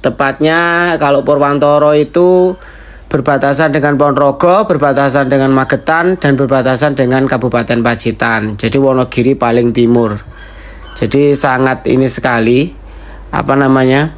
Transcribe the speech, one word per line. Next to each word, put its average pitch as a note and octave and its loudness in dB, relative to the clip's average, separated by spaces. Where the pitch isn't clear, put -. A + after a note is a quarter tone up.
Tepatnya E3 0
kalau C#3+ 0
Purwantoro D3 2
itu F3+ 2
berbatasan C#3 0
dengan C#3+ 0
Ponorogo, C#3+ 2
berbatasan C#3 0
dengan C3+ 2
Magetan, D#3+ 0
dan C#3 2
berbatasan C3 0
dengan C3 0
Kabupaten A#2+ -2
Pacitan. A2+ -2
Jadi A2+ -2
Wonogiri C3 0
paling A#2+ 0
timur. A#2 2
Jadi C#3 0
sangat C3 -2
ini B2+ 2
sekali, B2 0
apa C#3 -2
namanya C3+ 2